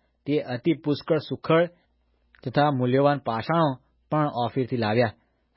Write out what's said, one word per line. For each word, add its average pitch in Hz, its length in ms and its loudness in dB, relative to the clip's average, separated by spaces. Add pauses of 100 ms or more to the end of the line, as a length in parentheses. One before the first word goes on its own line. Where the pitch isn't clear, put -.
(260)
તે 143 160 0
અતિ 123 320 -2
પુષ્કળ 147 440 -2
સુખડ 165 540 0 (680)
તથા 147 300 0
મૂલ્યવાન 135 500 2
પાષાણો 147 500 0 (420)
પણ 151 240 0
ઓફીરથી 123 400 -2
લાવ્યા. 110 400 0 (400)